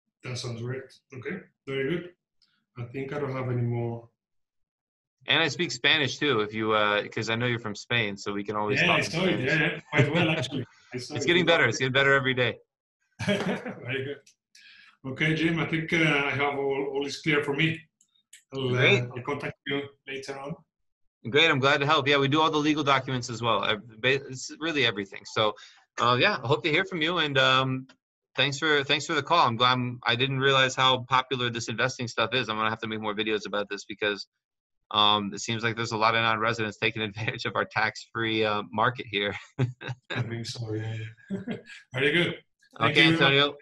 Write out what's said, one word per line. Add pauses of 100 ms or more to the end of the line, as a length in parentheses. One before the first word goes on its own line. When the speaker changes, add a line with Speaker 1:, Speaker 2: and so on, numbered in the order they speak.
(240)
Speaker 1:
That
sounds
great. (300)
Okay, (260)
very
good. (720)
I
think
I
don't
have
any
more. (1200)
Speaker 2:
And
I
speak
Spanish
too,
if
you,
uh,
'cause
I
know
you're
from
Spain,
so
we
can
always
Speaker 1:
Yeah,
Speaker 2:
talk
Speaker 1:
I
Speaker 2:
in
Speaker 1:
saw
it.
Speaker 2:
Spanish.
Speaker 1:
Yeah,
yeah, (120)
quite
well,
actually. (280)
I
saw
Speaker 2:
<laughs>
It's
Speaker 1:
it.
Speaker 2:
getting
better.
It's
getting
better
every
day. (300)
Speaker 1:
<laughs>
Very
good. (840)
Okay,
Jim,
I
think,
uh,
I
have
all,
all
is
clear
for
me. (760)
I'll,
uh,
Speaker 2:
Great.
Speaker 1:
I'll
contact (120)
you (260)
later
on. (760)
Speaker 2:
Great.
I'm
glad
to
help.
Yeah,
we
do
all
the
legal
documents
as
well.
I,
ba-,
it's (100)
really
everything.
So, (460)
uh,
yeah,
I
hope
to
hear
from
you.
And,
um, (480)
thanks
for,
thanks
for
the
call.
I'm
glad
I'm,
I
didn't
realize
how
popular
this
investing
stuff
is.
I'm
gonna
have
to
make
more
videos
about
this
because, (640)
um,
it
seems
like
there's
a
lot
of
non-residents
taking
<laughs>
advantage
of
our
tax-free,
uh,
market
here. (120)
<laughs>
Speaker 1:
I
think
so,
yeah, (340)
yeah. (180)
<laughs>
Very
good. (420)
Thank
Speaker 2:
Okay,
Speaker 1:
you
very
much.
Speaker 2:
Antonio. (160)